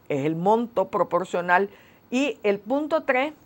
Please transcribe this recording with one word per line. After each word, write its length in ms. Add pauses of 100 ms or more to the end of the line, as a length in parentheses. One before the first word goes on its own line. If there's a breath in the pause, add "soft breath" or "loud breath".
es 180
el 120
monto 500
proporcional. 840 (400 soft breath)
Y 340
el 160
punto 440
tres 300 (120)